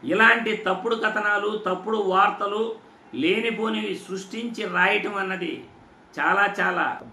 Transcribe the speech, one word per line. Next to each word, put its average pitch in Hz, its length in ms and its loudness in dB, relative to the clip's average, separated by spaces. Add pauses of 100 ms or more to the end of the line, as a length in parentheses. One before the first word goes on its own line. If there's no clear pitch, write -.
ఇలాంటి 220 500 4
తప్పుడు 226 400 -2
కథనాలు, 208 720 0
తప్పుడు 202 300 -2
వార్తలు, 208 760 2 (400)
లేనిపోనివి 214 800 0
సృష్టించి 220 720 -8
రాయటం 196 480 2
అన్నది 180 500 -4 (540)
చాలా 196 400 2
చాలా 175 400 0 (140)